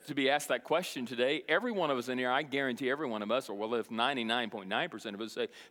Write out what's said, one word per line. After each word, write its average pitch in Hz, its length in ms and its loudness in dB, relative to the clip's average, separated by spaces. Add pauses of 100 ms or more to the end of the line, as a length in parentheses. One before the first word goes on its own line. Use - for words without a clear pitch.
to 143 80 -6
be 135 120 4
asked 143 200 2
that 123 160 0
question 156 420 0
today, 127 420 2
every 202 220 4
one 175 220 2
of 127 60 2
us 120 100 -2
in 127 100 0
here, 127 140 2
I 139 100 4
guarantee 135 480 0
every 147 160 0
one 107 160 -2
of 104 80 -2
us, 131 180 0
or 101 60 -6
well, 107 200 -2
if 113 180 -2
ninety-nine 117 580 0
point 98 180 -8
nine 131 200 0
percent 110 260 -8
of 98 60 -6
us 110 120 -6
say, 120 140 -2 (240)